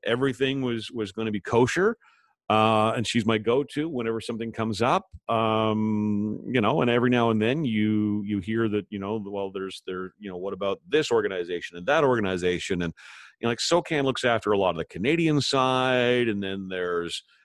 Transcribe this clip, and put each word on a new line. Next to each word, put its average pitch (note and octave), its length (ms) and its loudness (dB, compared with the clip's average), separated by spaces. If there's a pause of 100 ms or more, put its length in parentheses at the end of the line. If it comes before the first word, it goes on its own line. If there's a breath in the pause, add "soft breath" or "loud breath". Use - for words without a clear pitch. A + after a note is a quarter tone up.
everything C3+ 560 0
was, A#2 320 -4
was G#2+ 180 -4
gonna A2 220 -4
be G#2 80 -2
kosher. D#3+ 560 2 (520 soft breath)
Uh, A2 440 4
and A#2 160 -2
she's A2 180 0
my A2+ 120 4
go-to C3+ 500 0
whenever A2+ 320 -4
something A2+ 320 -8
comes A2 280 -2
up. D3 260 2 (220)
Um, G#2+ 1160 0
you B2 140 0
know, B2+ 200 4
and B2 80 2
every A#2+ 220 4
now A#2+ 200 4
and G#2+ 120 2
then C#3 220 0
you, G#2+ 600 0
you G#2 140 -2
hear A2+ 300 -2
that, G2+ 200 -2
you G2+ 120 -8
know, G#2 260 -4
well, G2 240 -6
there's, F#2+ 340 -8
there, F#2 360 -8
you G2+ 100 -10
know, F2+ 60 -10
what F#2+ 160 -6
about G2 340 -2
this D3 240 2
organization F2+ 680 -2
and F2+ 100 -10
that D3+ 180 2
organization? F#2 800 0
And, E2 120 -4 (460 loud breath)
you A#2 60 -4
know, A#2 40 2
like, A#2 80 -2
socan E3 460 0
looks C3 200 -2
after A2 280 2
a G2+ 60 4
lot F#2 120 2
of E2 60 -2
the D#2+ 80 -4
Canadian D3+ 560 0
side, B2+ 880 2
and G2+ 120 -2
then G2 280 -6
there's, F2 560 -4 (200 soft breath)